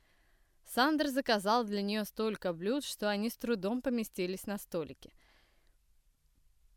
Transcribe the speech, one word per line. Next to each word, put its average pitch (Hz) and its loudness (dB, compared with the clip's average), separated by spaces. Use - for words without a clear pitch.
Сандер 294 4
заказал 240 2
для 202 -2
нее 208 0
столько 208 -2
блюд, 202 0
что - -4
они 208 0
с - -10
трудом 233 -2
поместились 208 -2
на 202 -4
столике. - -8